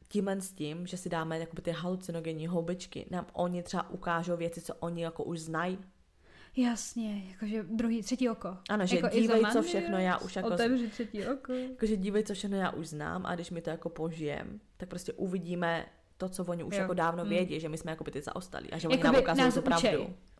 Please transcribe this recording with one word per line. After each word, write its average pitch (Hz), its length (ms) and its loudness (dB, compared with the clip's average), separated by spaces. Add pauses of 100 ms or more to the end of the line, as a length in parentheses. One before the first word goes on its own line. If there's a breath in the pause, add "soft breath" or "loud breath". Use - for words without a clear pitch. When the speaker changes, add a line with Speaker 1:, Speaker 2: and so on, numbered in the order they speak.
Speaker 1:
tímhle 196 320 0
s 190 120 -8
tím, 156 340 -6
že 175 100 -6
si 180 120 -8
dáme 160 300 -2
jakoby 165 240 -8
ty 170 80 0
halucinogenní 165 760 -4
houbičky, 175 640 -2
nám 180 220 -4
oni 175 300 0
třeba - 280 -4
ukážou 175 460 0
věci, 165 240 -2
co - 140 -8
oni 170 280 -4
jako 165 220 -4
už 165 160 -4
znají. 160 380 -2 (800 soft breath)
Speaker 2:
Jasně, 220 760 0
jakože 214 320 -4
druhý, 226 400 0
třetí 247 260 2
oko. 190 280 -4 (120)
Speaker 1:
Ano, 196 180 4
že 180 100 6
Speaker 2:
Jako 170 120 4
Speaker 1:
dívej, 226 200 6
co 226 80 6
Speaker 2:
Izomandias, 220 300 6
Speaker 1:
všechno 202 320 0
já 185 200 4
už - 180 -6
jako 196 120 0
Speaker 2:
otevři 233 400 4
třetí 214 380 -6
oko. 269 260 -4
Speaker 1:
Jakože 254 440 0
dívej, 196 280 2
co 208 100 -4
všechno 196 220 -2
já 185 140 2
už 156 180 -4
znám 156 380 -4
a 175 80 -2
když 170 160 -6
my 170 120 -4
to 170 80 -4
jako 165 180 -6
požijem, 160 720 -4 (160)
tak 180 120 -10
prostě - 240 -6
uvidíme 175 760 -2 (300)
to, 185 120 -4
co 185 160 -6
oni 175 180 -2
už 185 120 -4
Speaker 2:
Jo. 196 60 2
Speaker 1:
jako 180 140 0
dávno 170 280 2
Speaker 2:
Hmm. 165 80 -2
Speaker 1:
vědí, 170 300 2
že 160 80 -4
my 156 100 -4
jsme 160 140 -6
jako 160 120 -8
by 143 60 -6
ty 143 120 -6
zaostali - 480 -8
a 160 80 -6
že 160 100 -2
oni 262 100 6
Speaker 2:
Jakoby 262 160 6
Speaker 1:
nám 254 80 10
ukazují 269 220 4
Speaker 2:
nás 254 100 6
Speaker 1:
tu 254 80 2
pravdu. 240 260 4
Speaker 2:
učej. - 260 0 (260)